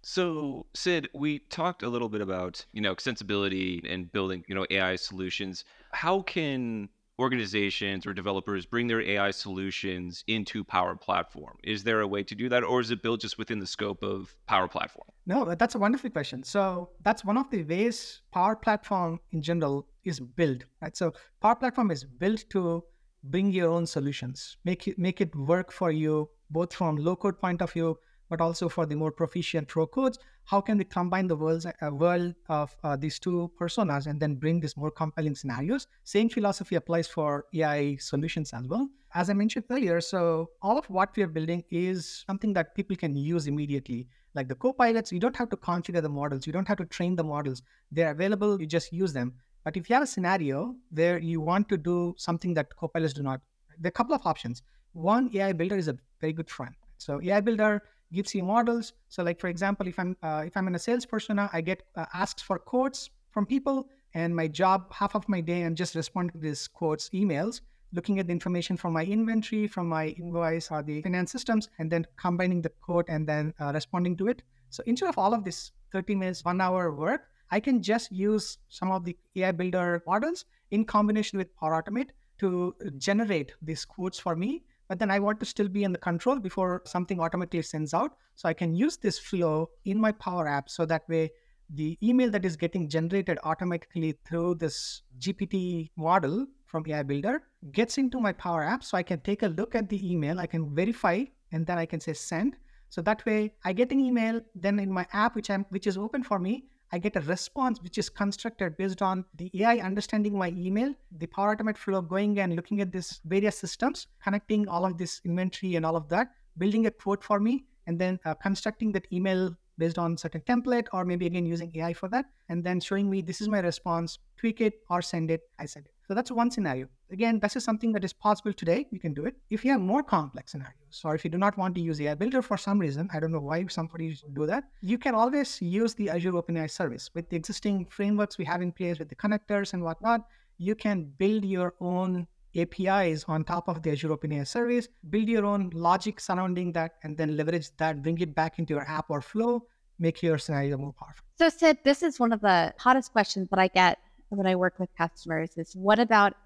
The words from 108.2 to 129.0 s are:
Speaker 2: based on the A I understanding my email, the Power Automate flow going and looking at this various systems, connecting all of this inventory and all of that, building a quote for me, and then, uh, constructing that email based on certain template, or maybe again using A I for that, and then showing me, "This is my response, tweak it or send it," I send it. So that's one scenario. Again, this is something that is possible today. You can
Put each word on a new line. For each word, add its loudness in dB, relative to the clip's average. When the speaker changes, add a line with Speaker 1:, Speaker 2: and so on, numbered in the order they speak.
Speaker 2:
based -2
on 0
the -10
A 4
I 8
understanding 0
my 2
email, 0
the -6
Power 2
Automate -2
flow 0
going 2
and 2
looking -2
at -2
this -8
various 2
systems, -2
connecting 0
all 0
of 0
this -6
inventory -2
and 2
all 2
of -4
that, 0
building 2
a 4
quote -4
for 2
me, 0
and -2
then, 0
uh, -2
constructing -2
that -2
email 2
based 0
on 0
certain -8
template, 2
or -2
maybe 0
again 0
using -4
A -4
I -2
for -8
that, 0
and -2
then 0
showing 0
me, 0
"This -8
is -2
my 2
response, -2
tweak -2
it 2
or 2
send -2
it," 0
I -10
send -16
it. -20
So -2
that's -2
one 2
scenario. -2
Again, 2
this 0
is -2
something 0
that 0
is -4
possible 0
today. 0
You -8
can -4